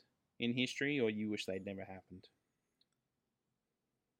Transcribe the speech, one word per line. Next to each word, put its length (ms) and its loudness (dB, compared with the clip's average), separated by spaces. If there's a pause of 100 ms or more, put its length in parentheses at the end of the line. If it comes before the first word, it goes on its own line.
(400)
in 160 2
history, 440 2
or 120 6
you 180 0
wish 160 -2
they'd 220 -2
never 140 -6
happened? 460 -14 (1900)